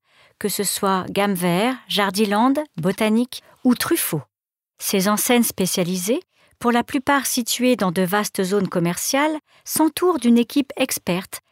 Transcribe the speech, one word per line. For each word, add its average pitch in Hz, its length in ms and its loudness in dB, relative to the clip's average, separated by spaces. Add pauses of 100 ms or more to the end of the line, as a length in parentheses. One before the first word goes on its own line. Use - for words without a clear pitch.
(400)
que 208 80 -4
ce 196 160 -4
soit 190 460 0
Gamme 202 240 0
Vert, 185 420 0 (140)
Jardiland, 208 640 2 (240)
Botanique 214 680 0 (220)
ou 247 100 4
Truffaut. - 460 -2 (580)
Ces 196 300 0
enseignes 233 340 2
spécialisées, 185 760 -2 (360)
pour 240 140 0
la 233 140 2
plupart 277 400 0
situées 247 500 0
dans 185 160 0
de 185 120 0
vastes 202 380 -2
zones 190 280 0
commerciales, 269 680 -2 (280)
s'entourent 320 540 0
d'une 233 180 4
équipe 240 400 0
experte - 640 -4 (100)